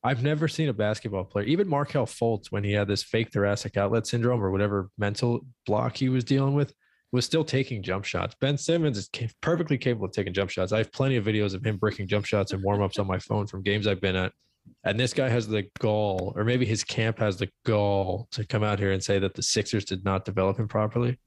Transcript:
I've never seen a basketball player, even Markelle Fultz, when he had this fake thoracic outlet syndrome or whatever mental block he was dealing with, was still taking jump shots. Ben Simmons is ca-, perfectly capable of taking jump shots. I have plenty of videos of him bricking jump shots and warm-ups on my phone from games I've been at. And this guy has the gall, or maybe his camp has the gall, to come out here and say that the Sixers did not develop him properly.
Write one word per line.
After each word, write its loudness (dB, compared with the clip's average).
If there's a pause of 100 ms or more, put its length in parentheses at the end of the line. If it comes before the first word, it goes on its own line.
I've 0
never 2
seen 0
a 0
basketball -2
player, -2
even 2
Markelle 0
Fultz, -2
when -2
he 0
had 2
this 0
fake -2
thoracic 0
outlet 0
syndrome 0
or 0
whatever 0
mental 0 (220)
block 0
he 0
was 0
dealing 2
with, 0 (380)
was 2
still 2
taking -2
jump -2
shots. -4
Ben 2
Simmons 2
is -6
ca-, -6 (140)
perfectly 2
capable -2
of -6
taking -2
jump 0
shots. -2
I 2
have 0
plenty 0
of 0
videos 2
of -6
him 0
bricking -2
jump 0
shots 0
and -4
warm-ups 0
on 0
my -2
phone -2
from -10
games 0
I've 0
been 0
at. 0 (520)
And 0
this 0
guy 2
has 0
the -2 (140)
gall, 0
or 0
maybe 2
his -2
camp -2
has 2
the -4 (160)
gall, 0
to -6
come 0
out 2
here 2
and 0
say 2
that 0
the -6
Sixers 0
did -8
not 0
develop 0
him -2
properly. 0